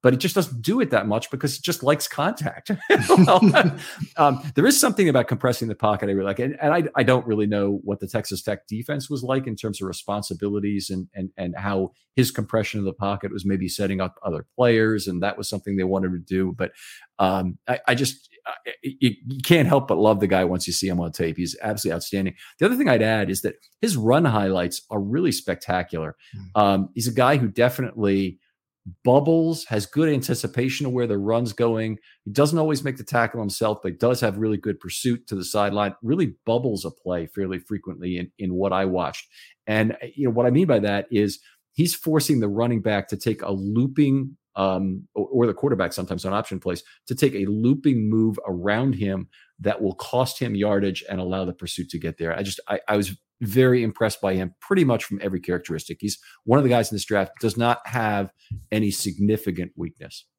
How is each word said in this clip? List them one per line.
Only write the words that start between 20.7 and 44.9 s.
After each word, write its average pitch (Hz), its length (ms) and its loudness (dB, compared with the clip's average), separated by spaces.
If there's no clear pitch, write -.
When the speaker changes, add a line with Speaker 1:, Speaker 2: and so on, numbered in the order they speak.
Speaker 1:
see - 140 -2
him 90 120 0
on 85 120 -4
tape. 82 260 -4
He's 90 240 -4
absolutely 107 360 -4
outstanding. 95 380 -4
The 165 60 4
other 247 100 4
thing 254 140 2
I'd 113 140 4
add 107 260 0
is 95 140 -4
that - 120 -4
his 214 160 0
run 127 280 4
highlights 95 640 0
are 107 100 -4
really 131 320 0
spectacular. 87 840 -4
Speaker 2:
Hmm. 104 60 4
Speaker 1:
Um, 98 340 2
he's 117 120 -2
a 117 60 -2
guy 131 240 4
who 123 100 0
definitely 104 920 0
bubbles, 160 640 4
has 107 200 -2
good 156 240 0
anticipation 131 760 -2
of 123 40 -2
where 123 140 0
the 107 120 0
run's 113 360 0
going. 110 460 0
He 101 60 -10
doesn't 147 260 4
always 151 260 0
make 135 140 -4
the 113 60 -16
tackle 117 360 0
himself, 107 440 -2
but 92 80 -4
he 85 80 -12
does 123 220 2
have 104 180 0
really 107 180 0
good 95 220 -4
pursuit 120 480 -4
to 104 80 -6
the 92 100 -6
sideline, 101 560 0
really 131 320 0
bubbles 113 360 0
a 82 60 -6
play 85 380 -6
fairly 92 320 -6
frequently 90 580 -8
in, 90 220 -8
in 92 160 -4
what 95 180 0
I 95 120 0
watched. 90 420 -4
And, 110 260 2
uh, 123 220 -12
you 143 100 -2
know, 120 60 2
what 120 160 2
I - 20 4
mean 156 160 4
by 123 140 4
that 101 320 -2
is 104 280 0
he's 165 200 0
forcing 156 460 0
the 104 100 0
running 117 320 0
back 101 280 0
to 101 80 -6
take 110 260 -2
a 98 80 -4
looping, 135 840 0
um, 95 580 -2